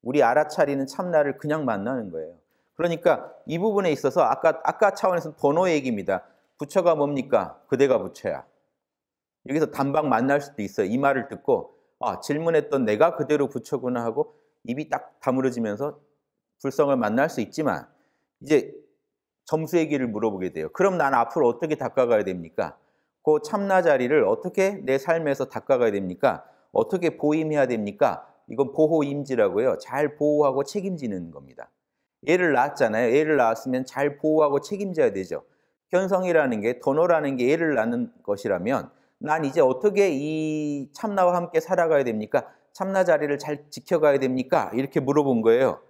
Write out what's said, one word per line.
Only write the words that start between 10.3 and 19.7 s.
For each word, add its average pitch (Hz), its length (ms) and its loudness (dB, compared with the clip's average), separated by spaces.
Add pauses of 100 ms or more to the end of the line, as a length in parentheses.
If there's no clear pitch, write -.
수도 - 220 -12
있어요. 98 240 -2
이 113 120 -2
말을 139 300 0
듣고 104 480 -4 (240)
"아, 101 200 -4
질문했던 147 640 0
내가 113 320 2
그대로 143 320 0
부처구나." 123 560 -6
하고 120 300 -4 (300)
입이 147 240 -8
딱 - 320 -8
다물어지면서 127 800 -2 (600)
불성을 143 340 2
만날 120 320 2
수 160 120 -6
있지만 104 460 -4 (540)
이제 143 340 0 (680)
점수 160 320 -4